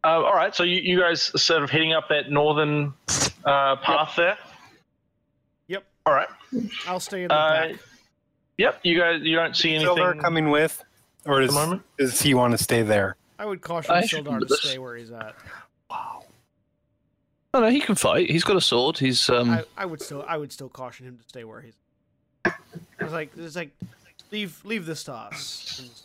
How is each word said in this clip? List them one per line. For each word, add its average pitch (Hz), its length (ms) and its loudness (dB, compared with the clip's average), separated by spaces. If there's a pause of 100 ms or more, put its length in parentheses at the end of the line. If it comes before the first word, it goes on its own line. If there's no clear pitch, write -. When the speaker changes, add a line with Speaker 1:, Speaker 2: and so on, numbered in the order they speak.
Speaker 1:
Uh, 160 40 4
all 165 260 4
right, 185 200 2
so 175 100 0
you, 180 180 2
you 180 180 2
guys 170 320 2 (100)
sort 160 220 4
of 135 80 -4
heading 160 220 2
up 156 160 -2
that 147 200 0
northern, 147 640 2 (520)
uh, 139 320 4
path 147 380 0
there? 175 220 2 (1300)
Speaker 2:
Yep. 190 160 -10 (220)
Speaker 1:
All - 80 4
right. - 140 2 (600)
Speaker 2:
I'll 185 120 -4
stay 185 240 -8
in 175 60 -6
the 160 40 2
Speaker 1:
Uh, 156 360 2
Speaker 2:
back. 175 100 -12 (800)
Speaker 1:
yep, - 260 0
you 170 160 2
guys, 170 240 2
you 160 120 0
don't 165 200 0
see 160 200 0
Speaker 3:
Is 156 60 0
Silver 175 220 4
Speaker 1:
anything 180 180 0
Speaker 3:
coming 160 300 2
with, 151 320 2 (420)
or 143 160 2
Speaker 1:
at - 0 -
the 131 60 4
Speaker 3:
does, 143 80 2
Speaker 1:
moment? 165 260 0 (160)
Speaker 3:
does 131 240 0
he 143 140 4
wanna 123 220 4
stay 117 260 2
there? 101 320 2 (240)
Speaker 2:
I 202 60 -8
would 196 160 -6
caution 170 340 -4
Speaker 4:
I 180 100 2
should 156 200 -4
Speaker 2:
Sildar 143 100 -4
to 110 60 -4
Speaker 4:
do 120 40 0
this. 131 160 0
Speaker 2:
stay 131 160 -4
where 123 180 -12
he's 117 160 -16
at. 110 240 -14 (540)
Speaker 4:
Wow. - 360 -12 (1300)
No, 254 60 6
no, 220 80 6
he 277 100 4
can 214 160 0
fight. - 340 2
He's 160 140 2
got 202 120 2
a 175 60 4
sword. 131 380 0
He's, 131 300 0
um, 120 200 4
Speaker 2:
I, 113 140 2 (140)
I 190 80 -8
would 160 160 -10
still, 143 260 -12
I 165 100 -4
would 147 140 -8
still 131 180 -16
caution 127 380 -16
him 123 100 -20
to 113 60 -20
stay 120 200 -18
where 110 180 -18
he's 113 120 -20 (720)
at. - 140 -4 (400)
It's 160 120 -8
like, 156 240 -10
it's 165 200 -16
like, 165 160 -10 (600)
leave, 208 320 -10
leave 208 220 -8
this 156 200 -10
to 139 80 -14
us. - 680 -14 (240)